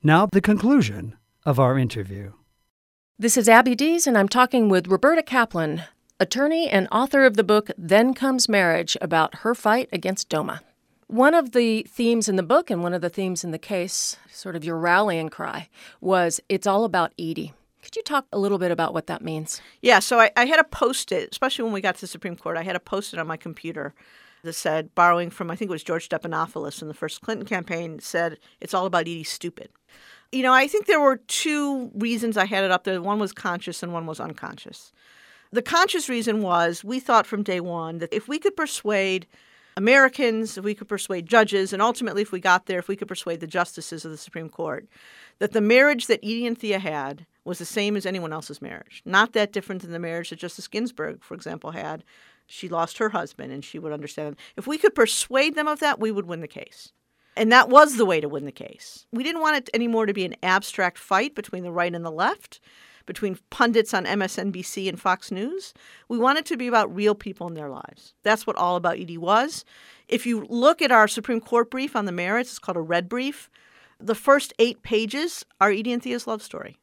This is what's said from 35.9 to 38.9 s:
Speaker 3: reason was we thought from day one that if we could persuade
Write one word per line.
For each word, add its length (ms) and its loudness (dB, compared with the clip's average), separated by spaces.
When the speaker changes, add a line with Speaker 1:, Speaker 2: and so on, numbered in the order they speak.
Speaker 3:
reason 320 -2
was 420 2
we 160 -6
thought 260 4
from 160 -6
day 200 -4
one 380 -8
that 140 -8
if 140 -6
we 100 -6
could 200 -2
persuade 680 -2